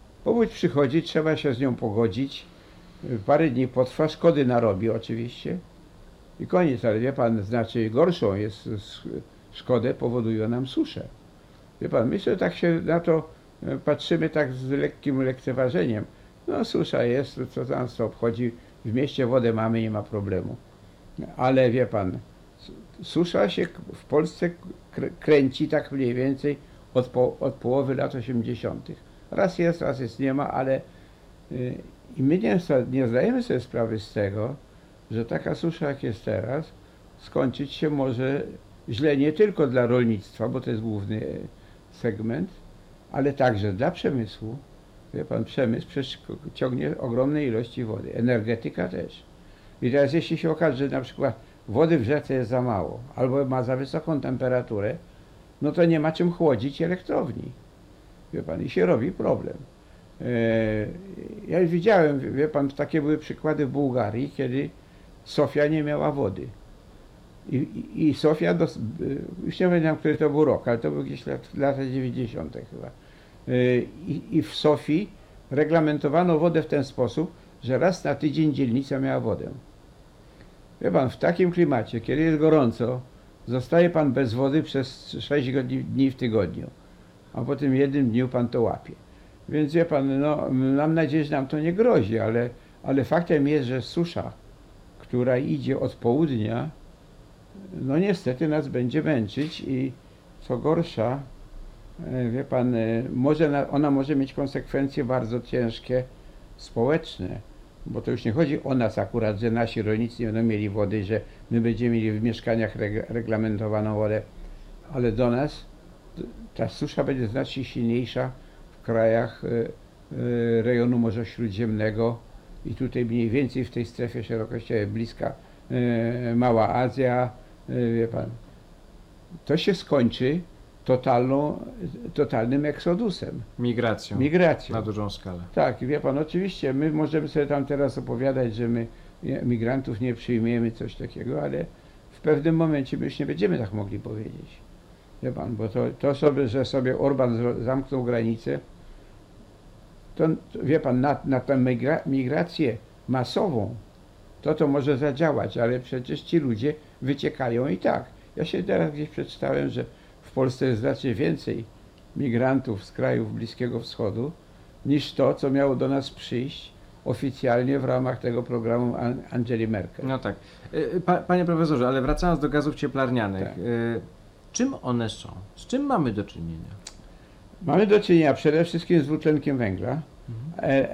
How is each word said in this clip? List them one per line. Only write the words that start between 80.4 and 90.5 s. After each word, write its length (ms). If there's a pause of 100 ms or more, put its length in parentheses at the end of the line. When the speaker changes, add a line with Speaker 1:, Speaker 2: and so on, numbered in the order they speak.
Speaker 1:
Wie 100
pan, 180
w 80
takim 340
klimacie, 500
kiedy 200
jest 160
gorąco, 640 (460)
zostaje 420
pan 240
bez 200
wody 300
przez 560
sześć 320
godzi-, 320
dni 280
w 40
tygodniu, 540 (640)
a 80
po 140
tym 200
jednym 340
dniu 180
pan 220
to 120
łapie. 320 (560)
Więc 240
wie 120
pan, 340
no, 320